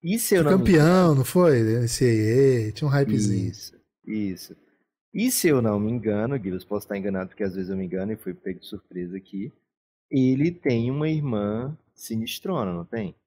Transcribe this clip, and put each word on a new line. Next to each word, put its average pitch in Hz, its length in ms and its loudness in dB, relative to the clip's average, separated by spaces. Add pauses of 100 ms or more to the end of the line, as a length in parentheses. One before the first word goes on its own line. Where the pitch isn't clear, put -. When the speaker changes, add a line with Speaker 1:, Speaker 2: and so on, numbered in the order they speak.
Speaker 1:
E 190 160 -2
se - 180 0
eu 170 80 4
Speaker 2:
Foi 147 80 4
Speaker 1:
não 190 60 4
me 120 60 2
Speaker 2:
campeão, 156 220 6
Speaker 1:
engano 175 300 6
Speaker 2:
não 131 80 2
foi? 170 340 4
N 113 300 2
C - 180 0
A 113 640 4
A, 104 40 -8
tinha 151 160 -4
um - 20 2
hypezinho. 107 600 0
Speaker 1:
Isso, - 260 -18 (300)
isso. 101 500 -6 (560)
E 240 200 -2
se - 160 0
eu 139 120 4
não 104 200 0
me 107 100 -2
engano, 113 480 -2
Guilherme, 92 260 -6
posso 101 200 -6
estar 101 120 -10
enganado, 95 340 -4
porque - 120 -10
às 95 120 -4
vezes 95 160 -8
eu 95 60 -6
me 95 80 -6
engano 92 280 -6
e 104 40 -6
fui 92 160 -10
pego 90 280 -10
de - 60 -20
surpresa 90 500 -12
aqui, 98 360 -12 (560)
ele 135 440 2
tem 120 380 -2
uma 151 180 -2
irmã 123 680 -4 (180)
sinistrona, 113 760 -6
não 85 120 -8
tem? 104 320 -8 (100)